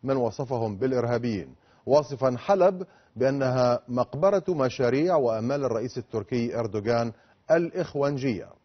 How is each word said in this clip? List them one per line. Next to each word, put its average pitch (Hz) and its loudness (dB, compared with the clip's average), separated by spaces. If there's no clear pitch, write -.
من 135 0
وصفهم 117 -2
بالإرهابيين، 120 -2
واصفا 131 2
حلب 185 2
بأنها 127 2
مقبرة 147 0
مشاريع 139 2
وآمال 127 0
الرئيس 117 -4
التركي 120 -4
أردوغان 117 -2
الإخوانجية. 143 0